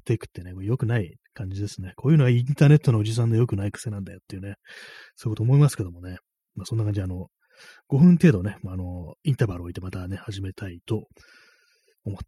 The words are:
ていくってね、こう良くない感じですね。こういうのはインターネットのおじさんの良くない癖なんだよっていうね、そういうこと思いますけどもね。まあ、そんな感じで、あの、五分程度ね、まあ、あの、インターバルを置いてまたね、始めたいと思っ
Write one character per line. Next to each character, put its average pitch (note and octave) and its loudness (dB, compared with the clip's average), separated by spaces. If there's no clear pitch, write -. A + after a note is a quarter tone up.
て - -2
い - 0
く - -14
っ - -20
て - -16
ね、 F2+ -14
こ F#2 -12
う F#2+ -10
良 A2+ -2
く A#2 -2
な A#2 0
い E2+ -6
感 F#2 -10
じ G2 -8
で G2+ -4
す - -12
ね。 F#2+ -12
こ C3 -2
う - 6
い - 6
う D#3 6
の C3+ 6
は B2 4
イ A#2+ 4
ン C3+ -2
タ D3+ 6
ー - 8
ネ D3 10
ッ - 4
ト C3 2
の G#2+ 2
お G#2 0
じ A2 -4
さ A#2 0
ん A2+ 0
の A2+ 2
良 A#2+ 4
く G#2+ -4
な G2 -4
い G2+ -4
癖 - -10
な G2+ -8
ん G2 -10
だ F#2 -16
よ F#2+ -20
っ - -20
て G2+ -12
い - -10
う F#2 -12
ね、 G2+ -12
そ - -8
う A2 -4
い - -4
う - -
こ - -8
と G#2+ -4
思 B2+ 4
い - 8
ま D3 6
す - -2
け A2 -6
ど F2+ -6
も F2 -18
ね。 F2+ -14
ま G2 -12
あ、 - -12
そ - -8
ん A2+ 0
な G#2+ 0
感 G#2 -2
じ G2+ -2
で、 F#2+ -4
あ - -6
の、 F#2 -8
五 C#3 0
分 F3 8
程 F3 6
度 F#2 0
ね、 G#2 -4
ま F#2 -10
あ、 F#2 -10
あ - -8
の、 F2 -10
イ D3 0
ン - 2
タ A#2 0
ー - -6
バ F2+ -6
ル F2 -10
を - -12
置 F2 -12
い - -14
て F#2+ -10
ま F#2 -12
た F2+ -10
ね、 F#2+ -10
始 G2 -12
め F#2+ -8
た - -12
い F2 -14
と A2 -6
思 G2+ -8
っ - -18